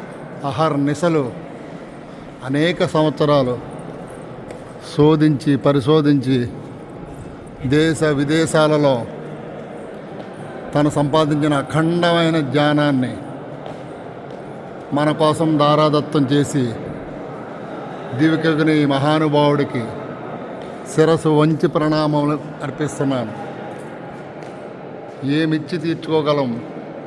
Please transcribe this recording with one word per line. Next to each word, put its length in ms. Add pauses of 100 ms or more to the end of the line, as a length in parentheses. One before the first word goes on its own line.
(460)
అహర్నిశలు 840 (1120)
అనేక 420
సంవత్సరాలు 720 (1400)
శోధించి, 600
పరిశోధించి, 800 (1300)
దేశ 340
విదేశాలలో 1040 (1700)
తను 180
సంపాదించిన 640
అఖండమైన 840
జ్ఞానాన్ని 760 (1800)
మన 200
కోసం 460
దారాదత్తం 680
చేసి, 380 (1500)
దివికగుని 640
ఈ 20
మహానుభావుడికి 1000 (1120)
శిరసు 340
వంచి 400
ప్రణామములు 720 (240)
అర్పిస్తున్నాను. 680 (1900)
ఏమిచ్చి 520
తీర్చుకోగలం 720 (560)